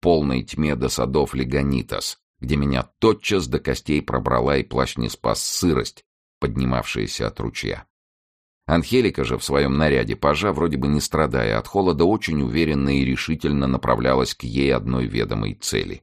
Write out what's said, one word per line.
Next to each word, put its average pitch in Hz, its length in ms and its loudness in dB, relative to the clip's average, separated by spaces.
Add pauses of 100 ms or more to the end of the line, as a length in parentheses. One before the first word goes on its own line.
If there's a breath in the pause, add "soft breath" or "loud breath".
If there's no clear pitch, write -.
полной 71 420 2
тьме 76 320 -2
до 62 140 -2
садов 65 460 0
Легонитас, 65 800 -2 (240)
где 65 140 -2
меня 69 420 0
тотчас 104 500 2
до 67 120 -2
костей 73 420 -2
пробрала 62 560 0
и 62 60 0
плащ - 340 -2
не 58 120 -2
спас - 340 -4
сырость, - 600 0 (360)
поднимавшаяся 58 880 -2
от - 120 -6
ручья. 53 460 -6 (800)
Анхелика 85 580 2
же 60 140 -2
в - 60 -8
своём 69 340 2
наряде 65 380 2
пажа, 76 360 2
вроде 76 260 0
бы 65 100 0
не 73 120 2
страдая 62 600 0
от - 80 -8
холода, 90 360 2
очень 85 380 2
уверенно 69 580 2
и 65 60 2
решительно 69 640 0
направлялась 64 680 2
к - 100 -12
ей 65 300 0
одной 62 320 -2
ведомой 53 480 -4
цели. - 500 -6